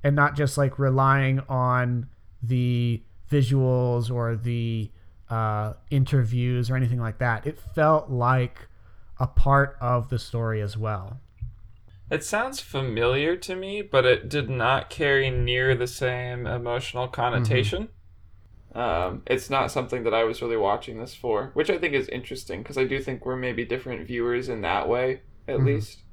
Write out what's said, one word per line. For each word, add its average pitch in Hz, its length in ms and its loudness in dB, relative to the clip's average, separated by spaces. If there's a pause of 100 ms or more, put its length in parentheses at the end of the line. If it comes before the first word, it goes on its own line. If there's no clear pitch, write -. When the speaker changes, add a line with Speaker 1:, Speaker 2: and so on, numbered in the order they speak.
Speaker 1:
and 143 120 4
not 147 200 4
just, 143 220 0
like, 139 200 2
relying 135 680 4
on 123 600 0 (360)
the 120 580 0 (300)
visuals 127 800 2
or 117 240 0
the, 113 560 -4 (380)
uh, 107 440 -2 (160)
interviews 123 800 2
or 131 60 0
anything 123 240 0
like 113 180 -4
that. 117 300 0
It 156 100 -6
felt 156 540 2
like 123 560 0 (500)
a 127 80 0
part 139 560 6
of 123 280 0
the 120 100 -2
story 113 420 -4
as 104 160 -4
well. 107 420 -6 (920)
Speaker 2:
It 156 120 -2
sounds 254 360 -4
familiar 131 800 0
to 185 180 -8
me, 196 260 -8
but 135 240 2
it 127 240 4
did 143 200 -2
not 127 420 0
carry 135 400 2
near 127 420 2
the 123 140 0
same 123 580 -4
emotional 123 600 -4
Speaker 1:
Mm-hmm. 123 100 -10
Speaker 2:
connotation. 120 720 0 (880)
Um, 92 500 -2
it's 131 240 -2
not 135 220 0
something 123 320 -4
that 110 100 2
I 113 120 4
was 110 160 -4
really 117 160 -2
watching 110 420 0
this 123 160 -12
for, 120 380 -2
which 156 180 2
I 175 80 2
think 160 160 -2
is 131 140 0
interesting, 123 540 -8
'cause 135 140 -8
I 131 60 2
do 135 160 0
think 131 260 -6
we're 127 120 -2
maybe 120 280 -4
different 120 400 -6
viewers 120 440 -2
in 110 120 -6
that 85 260 0
way, 127 340 0 (260)
at 135 100 -4
Speaker 1:
Mm-hmm. 127 80 4
Speaker 2:
least. 107 480 -2